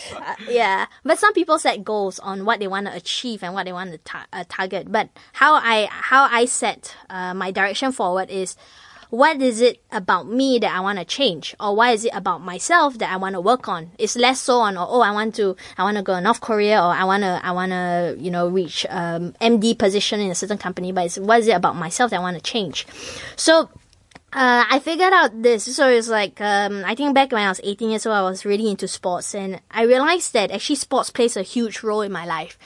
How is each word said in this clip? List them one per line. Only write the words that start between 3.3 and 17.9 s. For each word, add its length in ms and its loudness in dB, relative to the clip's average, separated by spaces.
and 100 -8
what 120 -6
they 80 -10
wanna 260 -12
ta-, 340 -16
uh, 160 -10
target. 420 -6
But 160 0
how 220 6
I, 340 2
how 400 4
I 160 2
set, 500 -6
uh, 240 -6
my 180 -6
direction 420 0
forward 360 -2
is, 280 -6
what 300 4
is 200 2
it 200 4
about 360 0
me 320 2
that 160 0
I 60 -2
wanna 240 -2
change, 540 -2
or 160 0
why 160 6
is 140 2
it 80 -2
about 280 -2
myself 560 0
that 160 -4
I 40 -2
wanna 220 -4
work 300 2
on? 280 -8
It's 200 -2
less 240 2
so 180 2
on, 180 0
"Oh, 240 0
I 100 4
want 240 -2
to, 200 0
I 60 0
wanna 200 0
go 120 0
to 60 -4
North 200 0
Korea," 400 2
or 100 4
"I 140 0
wanna, 380 0
I 100 -4
wanna, 640 -2